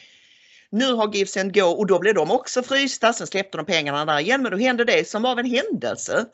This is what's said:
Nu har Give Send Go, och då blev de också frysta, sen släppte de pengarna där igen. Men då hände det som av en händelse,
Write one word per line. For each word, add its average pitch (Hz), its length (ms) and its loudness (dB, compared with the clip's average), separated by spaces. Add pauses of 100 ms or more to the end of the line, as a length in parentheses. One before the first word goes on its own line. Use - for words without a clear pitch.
(720)
Nu 254 200 2
har 214 220 0
Give 196 120 0
Send 190 280 -4
Go, 202 100 6
och 175 220 2
då 180 120 4
blev 202 160 2
de 160 160 2
också 247 320 0
frysta, 262 500 0
sen 185 140 -6
släppte - 300 -6
de 156 100 -6
pengarna 151 380 0
där 151 160 0
igen. 247 220 0
Men 220 100 -4
då 185 60 -2
hände 240 260 2
det 180 240 2
som 220 160 -4
av 254 140 0
en 247 120 -2
händelse, 220 840 -2